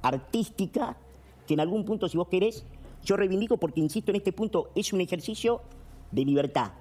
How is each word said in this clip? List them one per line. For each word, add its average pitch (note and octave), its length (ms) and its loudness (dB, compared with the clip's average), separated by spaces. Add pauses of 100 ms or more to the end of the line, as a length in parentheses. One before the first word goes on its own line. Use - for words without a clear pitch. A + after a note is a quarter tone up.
artística G3 960 -2 (500)
que D#3 80 2
en D3+ 60 2
algún F3+ 240 2
punto, G#3 240 0
si - 80 -2
vos E3+ 120 0
querés, G3+ 360 2 (400)
yo G3 120 4
reivindico G3+ 420 2
porque, D#3+ 220 0
insisto, F#3+ 320 0
en G3 40 2
este G3+ 160 0
punto - 420 0
es - 180 0
un G3 100 2
ejercicio G#3+ 580 -2 (500)
de C#3 140 0
libertad. C#3 560 2